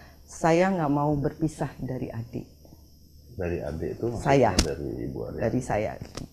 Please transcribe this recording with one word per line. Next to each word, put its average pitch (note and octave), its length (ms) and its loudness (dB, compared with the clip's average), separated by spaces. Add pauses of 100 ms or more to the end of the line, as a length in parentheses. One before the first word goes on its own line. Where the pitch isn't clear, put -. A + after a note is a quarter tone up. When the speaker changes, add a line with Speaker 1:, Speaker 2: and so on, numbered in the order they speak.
(240)
Speaker 1:
"Saya F3 480 4
nggak E3 220 0
mau D3 240 2
berpisah D3+ 580 -2
dari B2+ 320 -6
adik." A#2 380 -8 (880)
Speaker 2:
Dari F2 240 -2
adik D2+ 380 -4
itu - 100 -4
maksudnya A2+ 160 -4
Speaker 1:
Saya. C#3 320 6
Speaker 2:
dari C#2+ 320 2 (160)
Ibu C2 220 -6
Adik? - 160 -8
Speaker 1:
Dari A2+ 180 0
saya. G#2+ 300 -2 (420)